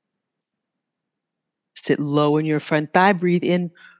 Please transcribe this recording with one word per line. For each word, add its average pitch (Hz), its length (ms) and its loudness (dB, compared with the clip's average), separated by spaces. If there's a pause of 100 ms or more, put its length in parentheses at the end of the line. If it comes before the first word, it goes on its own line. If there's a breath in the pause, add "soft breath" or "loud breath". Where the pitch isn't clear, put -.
(1800)
Sit - 240 -2
low 147 380 0
in 156 80 -2
your 151 140 -2
front 151 340 -4
thigh, 190 200 4
breathe 175 300 0
in, 175 280 -2 (280 loud breath)